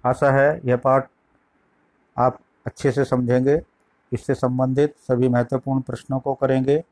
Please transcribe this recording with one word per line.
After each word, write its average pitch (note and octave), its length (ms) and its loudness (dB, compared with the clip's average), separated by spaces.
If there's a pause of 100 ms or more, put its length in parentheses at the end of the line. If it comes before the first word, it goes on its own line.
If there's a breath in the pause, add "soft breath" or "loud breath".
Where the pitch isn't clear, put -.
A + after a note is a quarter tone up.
आशा C3+ 240 2
है C#3+ 340 2
यह B2 120 0
पाठ C3 320 0 (1080)
आप B2+ 220 0 (280)
अच्छे C3 260 -2
से C#3 120 0
समझेंगे, B2+ 560 0 (520)
इससे B2+ 220 -4
संबंधित C3 640 0
सभी B2+ 300 0
महत्वपूर्ण B2 520 -2
प्रश्नों C3 400 -8
को C#3 140 -4
करेंगे। C3+ 580 0